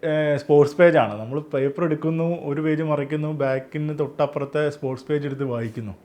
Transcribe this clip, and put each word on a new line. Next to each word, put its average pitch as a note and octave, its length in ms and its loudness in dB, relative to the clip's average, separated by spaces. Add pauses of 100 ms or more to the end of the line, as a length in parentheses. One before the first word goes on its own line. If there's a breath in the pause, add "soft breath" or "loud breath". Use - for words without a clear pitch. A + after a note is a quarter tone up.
ഏഹ്, D3+ 320 2
സ്പോർട്സ് D3 380 6
പേജാണ്. D#3 420 6
നമ്മൾ B2 160 -6 (160)
പേപ്പർ C#3 340 0
എടുക്കുന്നു, D#3+ 400 -2 (220)
ഒരു C#3+ 160 -4
പേജ് D#3 260 0
മറിക്കുന്നു, D3+ 380 -2 (120)
ബാക്കിന് C3+ 600 -4
തൊട്ടപ്പുറത്തെ D3 600 -2 (140)
സ്പോർട്സ് C3 340 -8
പേജ് D3 200 -2
എടുത്ത് C3+ 240 -6
വായിക്കുന്നു. A2+ 400 -6 (100)